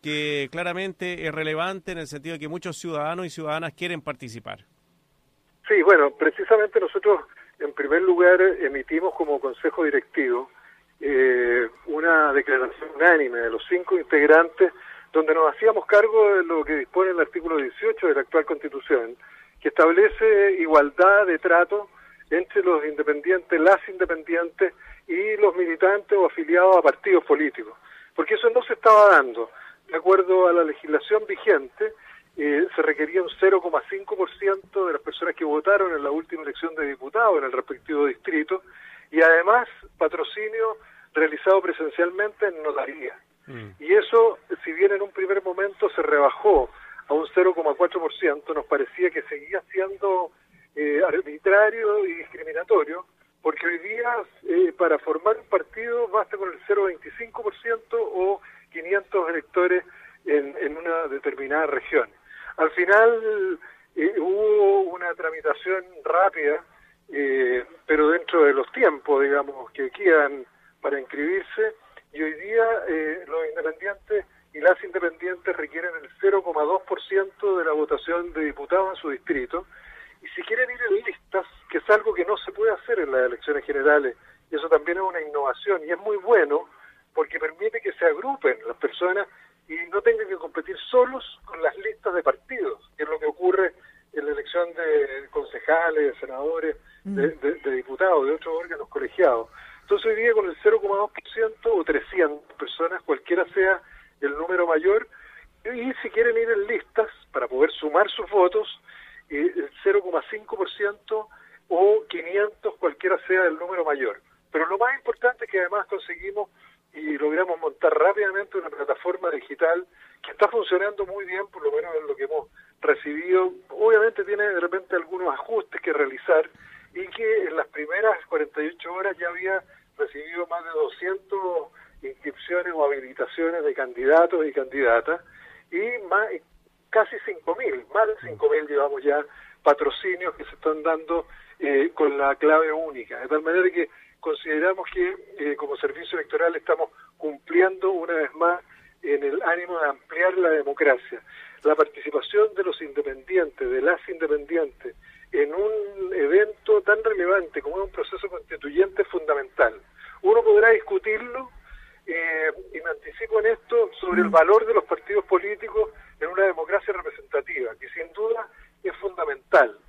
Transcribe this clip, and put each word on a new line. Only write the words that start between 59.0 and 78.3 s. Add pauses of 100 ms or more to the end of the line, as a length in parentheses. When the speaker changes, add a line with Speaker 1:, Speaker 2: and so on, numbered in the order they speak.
Speaker 2:
electores (420)
en,
en
una
determinada
región. (480)
Al
final, (360)
eh,
hubo
una
tramitación (180)
rápida, (480)
eh, (220)
pero
dentro
de
los
tiempos,
digamos,
que
quedan (340)
para
inscribirse, (380)
y
hoy
día, (220)
eh,
los
independientes (300)
y
las
independientes
requieren (100)
el (100)
cero
coma
dos
por
ciento
de
la
votación